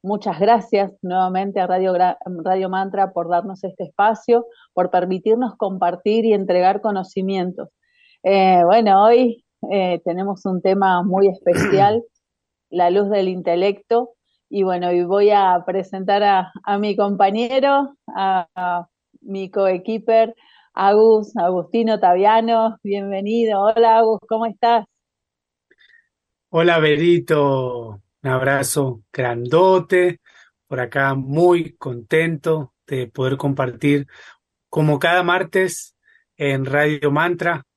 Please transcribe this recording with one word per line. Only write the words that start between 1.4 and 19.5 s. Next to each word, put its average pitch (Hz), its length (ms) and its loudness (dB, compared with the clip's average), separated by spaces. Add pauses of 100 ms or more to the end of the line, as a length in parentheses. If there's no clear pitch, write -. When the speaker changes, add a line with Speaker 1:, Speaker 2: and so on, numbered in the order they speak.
Speaker 1:
a 180 80 -2
Radio 185 260 0
Gra-, 180 320 0
Radio 185 440 -4
Mantra 190 440 -4
por 170 160 -6
darnos 185 340 -4
este 185 200 -10
espacio, 220 640 0 (260)
por 180 160 -2
permitirnos 190 680 -2
compartir 190 680 -2
y 220 80 2
entregar 190 480 0
conocimientos. 190 880 -6 (540)
Eh, 190 420 4
bueno, 202 400 4
hoy, 240 400 2 (240)
eh, 180 340 -2
tenemos 190 440 -6
un 185 140 -4
tema 190 420 0
muy 190 240 2
especial, 196 760 0 (340)
<clears throat> - 340 -20
la 175 180 0
luz 196 220 0
del 196 160 0
intelecto. 196 840 -2 (360)
Y 202 140 -2
bueno, 180 280 -2
y 175 120 0
voy 202 260 2
a 185 360 2
presentar 190 580 -4
a, 190 280 0 (120)
a 202 160 -2
mi 208 160 -4
compañero, 233 1000 0 (140)
a, 190 480 -4
a 175 320 -6 (340)
mi 196 300 -10